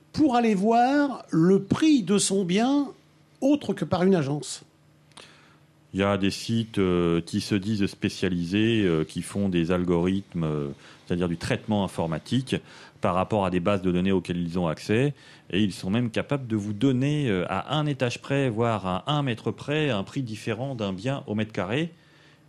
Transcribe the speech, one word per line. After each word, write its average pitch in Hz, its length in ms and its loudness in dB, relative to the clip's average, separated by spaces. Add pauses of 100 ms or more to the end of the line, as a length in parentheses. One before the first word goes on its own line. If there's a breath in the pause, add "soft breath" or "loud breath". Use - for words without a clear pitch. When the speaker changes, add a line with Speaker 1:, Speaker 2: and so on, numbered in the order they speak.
(120)
Speaker 1:
pour 262 240 4
aller 226 180 4
voir 240 760 2
le 185 320 6
prix 285 400 4
de 196 160 2
son 196 260 0
bien 247 440 2 (520)
autre 285 320 2
que 190 140 -2
par 175 160 0
une 190 120 6
agence ? 147 480 -2 (1300 loud breath)
Speaker 2:
Il 92 60 -2
y - 20 4
a 101 160 2
des 95 120 2
sites, 113 480 -4
euh, 87 440 4
qui 101 180 -4
se 107 140 -2
disent 101 320 0
spécialisés, 98 1000 0
euh, 80 200 2
qui - 180 -6
font 98 260 -4
des 87 240 0
algorithmes, 90 720 0
euh, 76 240 -2 (380 loud breath)
c'est-à-dire 90 220 -2
du 85 100 -4
traitement 107 440 -2
informatique 90 720 -4 (440 loud breath)
par 92 140 0
rapport 95 320 0
à 90 40 0
des 90 100 0
bases 98 220 0
de 92 100 0
données 92 200 0
auxquelles 87 280 -2
ils 85 180 -4
ont 87 100 0
accès, 117 460 0 (360 loud breath)
et 101 120 0
ils 98 100 0
sont - 180 -8
même 117 200 0
capables 131 360 -4
de 110 100 -2
vous 104 180 -4
donner, 135 560 0
euh, 92 180 0
à 95 280 -4
un 151 100 0
étage 127 340 -2
près, 139 300 0
voire 110 360 0
à 92 260 -2
un 147 100 0
mètre 117 300 -4
près, 151 380 -2
un 101 120 -2
prix 135 200 -6
différent 117 520 -6
d'un 104 180 -4
bien 120 340 -6
au 107 80 -4
mètre 107 180 -2
carré, 123 400 -4 (560 soft breath)